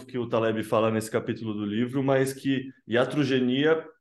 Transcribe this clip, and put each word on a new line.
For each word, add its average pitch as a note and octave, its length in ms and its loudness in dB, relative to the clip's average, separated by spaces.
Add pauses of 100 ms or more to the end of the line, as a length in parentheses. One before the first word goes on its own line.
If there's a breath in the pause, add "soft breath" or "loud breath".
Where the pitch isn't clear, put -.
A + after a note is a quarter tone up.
que - 120 -8
o A#2 100 -4
Taleb A2+ 340 0
fala A2 280 2
nesse A2 200 -2
capítulo A2 440 -4
do G#2 100 -6
livro, B2 400 -2
mas C3+ 280 2
que C3+ 380 -4 (160 loud breath)
iatrogenia C3+ 960 2 (160)